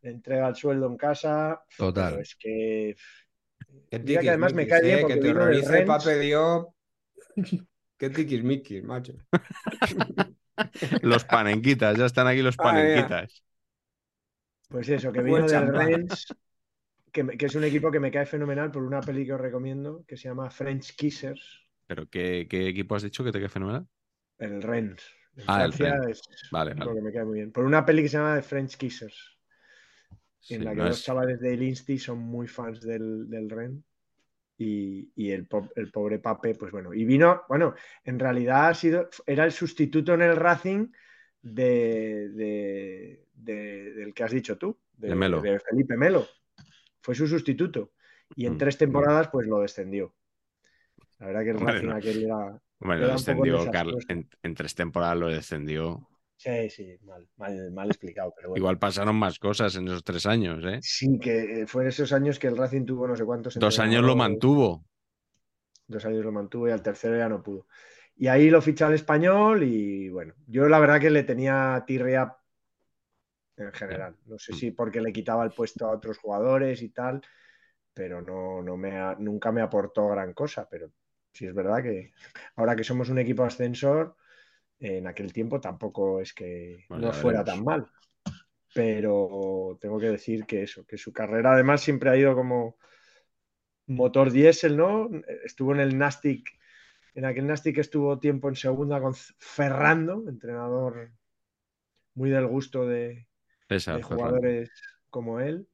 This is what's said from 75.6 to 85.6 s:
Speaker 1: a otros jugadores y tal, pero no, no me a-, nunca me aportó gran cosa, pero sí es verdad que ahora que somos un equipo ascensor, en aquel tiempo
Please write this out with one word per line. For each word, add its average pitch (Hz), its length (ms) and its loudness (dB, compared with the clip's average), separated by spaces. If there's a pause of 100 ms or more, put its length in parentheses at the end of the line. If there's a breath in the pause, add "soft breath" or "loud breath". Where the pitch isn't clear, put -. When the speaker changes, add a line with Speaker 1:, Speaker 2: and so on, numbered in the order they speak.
Speaker 1:
a 110 40 -2
otros 107 280 -6
jugadores 123 600 0
y 110 80 -10
tal, 131 320 -8 (720 soft breath)
pero 90 280 -10
no, 92 400 -8
no 90 160 -8
me 95 200 -8
a-, 95 220 -4
nunca 104 320 -4
me 113 100 0
aportó 104 460 -2
gran 95 260 -2
cosa, 135 360 -8
pero 82 220 -14 (420)
sí 110 120 -14
es 90 80 -10
verdad 101 300 -2
que 104 300 -8 (420 loud breath)
ahora 117 220 2
que 110 80 -4
somos 123 240 -4
un 127 100 0
equipo 123 240 0
ascensor, 139 720 -2 (640 soft breath)
en 92 280 -6
aquel 92 260 -10
tiempo 117 280 -4